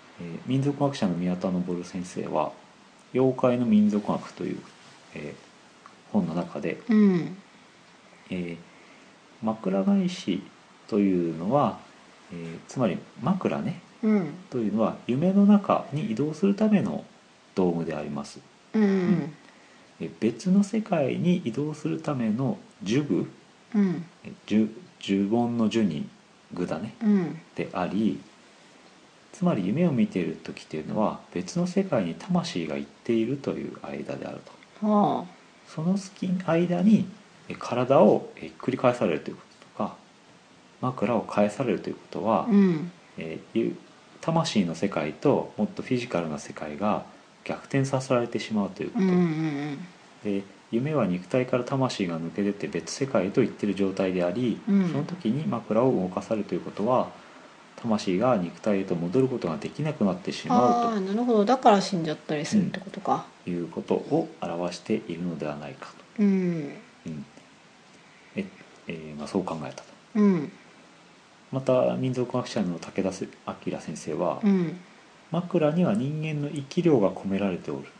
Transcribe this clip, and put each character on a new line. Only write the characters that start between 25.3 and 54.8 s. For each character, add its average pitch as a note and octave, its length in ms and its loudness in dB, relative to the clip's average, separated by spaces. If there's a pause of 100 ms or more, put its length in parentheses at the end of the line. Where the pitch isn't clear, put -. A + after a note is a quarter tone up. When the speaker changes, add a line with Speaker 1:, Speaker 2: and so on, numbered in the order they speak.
Speaker 1:
の A2+ 80 4
呪 A2 180 2
に D2 240 -2 (460)
具 - 140 -4
だ - 120 -4
ね。 - 240 -10
Speaker 2:
う A3 40 2
ん。 F#3 340 2 (140)
Speaker 1:
で - 180 -6
あ F2+ 140 -2
り、 G#2+ 340 0 (1120)
つ - 120 -2
ま E3 100 2
り F2+ 120 0
夢 D3+ 200 2
を D#3 40 2
見 A2 160 4
て - 120 -2
い E2 60 0
る D#2+ 180 -6
時 - 200 -12
っ - 20 -20
て D#2 120 -8
い D#2 40 -6
う D2+ 60 -10
の F2 120 -2
は F#2 200 0 (140)
別 - 240 -4
の F3 100 0
世 G3 160 0
界 B2 220 0
に E2 100 -4
魂 D#3 520 -2
が C#2+ 100 -4
行 C#2+ 80 -6
っ - 40 -18
て - 240 -4
い A2+ 120 2
る C3+ 120 -2
と G2+ 140 -4
い - 140 -6
う - 160 -10
間 C#2+ 340 -8
で - 100 -10
あ - 60 -10
る - 80 -12 (420)
と。 G#3+ 60 0
Speaker 2:
は G3+ 340 4
あ。 F3+ 40 -10 (420)
Speaker 1:
そ - 160 -8
の F#3 140 2
隙、 - 300 -8
間 F3 540 0
に、 G#3+ 260 6 (400)
え - 60 -10
ー、 - 40 -14
体 B2 420 4
を、 F3+ 380 6
え - 20 -18
ー、 - 60 -14
ひ - 20 -8
っ - 100 -14
く - 140 -4
り C3 60 0
返 B2 180 4
さ A#2+ 100 0
れ E2+ 80 4
る D2+ 60 0
と - 100 -12
い - 40 -6
う - 20 -16
こ - 60 -18 (360)
と G#2+ 60 -2
と F#2 60 -2
か、 - 60 -14 (840)
枕 A#2+ 340 0
を F#2+ 60 2
返 G#2 280 2
さ C3+ 140 -4
れ A2+ 100 0
る D#2+ 60 0
と - 100 -8
い - 40 -4
う - 20 -16
こ - 140 -18
と D#2+ 160 -6
は、 G#2+ 240 2
Speaker 2:
う G3+ 60 6
ん。 F3 360 4 (260)
Speaker 1:
え E2+ 220 -8 (140)
ー、 A2+ 60 2
ゆ-、 A2+ 160 0 (460)
魂 D#3+ 440 2
の E2 100 -4
世 G2 140 -2
界 D#2 240 -4
と A#2 440 0
も G#3+ 80 0
っ - 20 2
と - 140 -8
フ - 80 -6
ィ B2+ 80 0
ジ A#2+ 100 -4
カ F2 140 -2
ル E2 80 -4
な D2 80 -4
世 - 160 -12
界 D2 240 -10
が G2 280 -2 (380)
逆 - 180 -8
転 C3+ 240 0
さ C3+ 160 0
せ C3 120 -2
ら B2 80 4
れ A#2 60 -2
て A2+ 100 -4
し G#2+ 160 -6
ま G2+ 120 2
う F#2 40 -2
と - 140 -8
い - 40 -4
う - 40 -10
こ A#3+ 80 -2
と。 F#3+ 60 4
Speaker 2:
う - 20 4
ん、 F#3 40 4
う - 20 4
ん、 F3+ 40 6
う - 20 6
ん。 D3+ 580 0 (460)
Speaker 1:
で、 G2 200 -2 (280)
夢 C3 220 0
は A#2+ 140 2
肉 F2+ 200 -2
体 B2+ 200 0
か B2+ 100 0
ら A#2+ 60 -2
魂 B2+ 420 -2
が E2+ 140 -4
抜 E2 120 -6
け G2+ 120 -2
出 G2+ 100 0
て - 140 -8
別 D#2+ 240 -6
世 C3+ 160 -4
界 G2 200 0
へ - 40 -4
と - 100 2
行 G#2 80 2
っ - 40 -10
て - 120 -6
る G2+ 80 0
状 F#2+ 200 0
態 F#2+ 200 -2
で F2+ 100 0
あ F2 60 2
り、 A2+ 300 -2 (100)
Speaker 2:
う G3 40 2
ん。 F#3+ 160 4